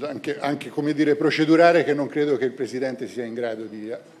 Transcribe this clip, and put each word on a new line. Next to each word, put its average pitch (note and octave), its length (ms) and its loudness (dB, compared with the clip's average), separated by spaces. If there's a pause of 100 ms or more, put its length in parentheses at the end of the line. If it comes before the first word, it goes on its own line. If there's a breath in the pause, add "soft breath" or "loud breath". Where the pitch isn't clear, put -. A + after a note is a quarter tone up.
anche, C#3+ 400 -6
anche, C#3+ 300 -4
come D3 220 -2
dire, D3 220 4
procedurale D#3 680 6
che C#3+ 100 2
non C#3+ 140 -2
credo D3 280 0
che B2+ 100 -2
il A#2+ 40 0
Presidente B2+ 560 -6
sia G#2 180 -8
in A#2 100 -10
grado A2+ 300 -6
di G#2+ 280 -12
a-, B2 80 -10 (200)